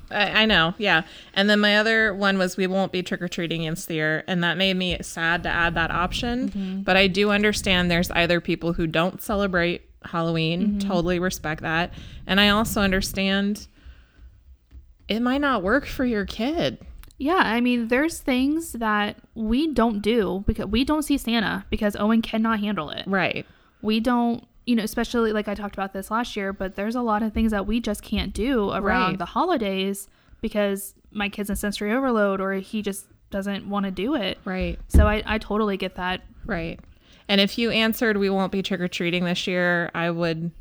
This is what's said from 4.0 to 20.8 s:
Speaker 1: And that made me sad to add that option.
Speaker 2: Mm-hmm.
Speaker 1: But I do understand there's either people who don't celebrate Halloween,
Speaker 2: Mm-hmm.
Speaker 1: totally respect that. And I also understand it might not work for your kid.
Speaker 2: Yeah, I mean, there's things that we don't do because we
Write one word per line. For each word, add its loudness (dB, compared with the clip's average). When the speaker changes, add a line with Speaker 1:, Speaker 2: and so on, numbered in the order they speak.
Speaker 1:
And 0
that 0
made 2
me -2
sad -2
to -4
add 0
that 0
option. -2
Speaker 2:
Mm-hmm. -4
Speaker 1:
But 4
I 8
do 2
understand 2
there's 2
either 2
people -2
who 0
don't 0
celebrate 0
Halloween, 0
Speaker 2:
Mm-hmm. -2
Speaker 1:
totally 2
respect -4
that. -2
And 2
I 6
also 2
understand 0
it -2
might 0
not 0
work 0
for -4
your -2
kid. -2
Speaker 2:
Yeah, 2
I 2
mean, 2
there's 2
things 0
that -2
we 0
don't 2
do 2
because 2
we 2